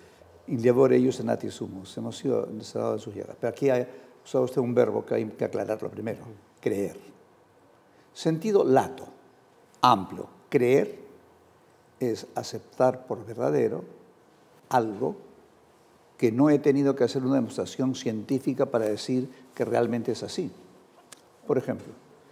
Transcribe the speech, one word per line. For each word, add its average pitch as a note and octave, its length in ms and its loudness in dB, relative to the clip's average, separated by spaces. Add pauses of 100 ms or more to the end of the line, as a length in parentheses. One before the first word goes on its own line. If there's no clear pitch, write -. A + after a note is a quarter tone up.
(460)
"In A#2 180 -2
labore B2+ 320 6
eius B2+ 200 4
sanati A2+ 340 -4
sumus", G2 480 -12
hemos A2+ 180 -8
sido A#2 320 -2 (140)
sanados A2+ 380 -4
de - 40 -14
sus G#2 100 -12
llagas. - 260 -12
Pero A#2 120 -2
aquí C#3 160 0
ha B2 180 2 (380)
usado C3 200 0
usted B2+ 160 -2
un B2 140 0
verbo G#2+ 300 2
que B2 100 -4
hay A2+ 120 0
que - 180 -6
aclararlo G#2 460 -4
primero, G#2 300 -8 (400)
creer. G2+ 360 -2 (1160)
Sentido F3 520 2
lato, C3 400 2 (760)
amplio. G2+ 460 4 (220)
Creer C3+ 500 4 (1000)
es A2+ 340 -2
aceptar B2+ 720 -2
por F#2+ 180 -8
verdadero A#2 600 0 (840)
algo A2+ 480 0 (1000)
que A#2 160 2
no C#3 180 4
he C#3+ 80 6
tenido C#3 380 4
que B2 80 2
hacer B2+ 200 0
una C3+ 120 2
demostración B2 580 -2
científica B2+ 720 -2
para A2+ 200 0
decir B2+ 420 -2 (260)
que A#2+ 100 -2
realmente A#2 480 0
es G#2+ 100 -8
así. G#2+ 280 -6 (960)
Por C#3+ 120 2
ejemplo, - 340 -6 (400)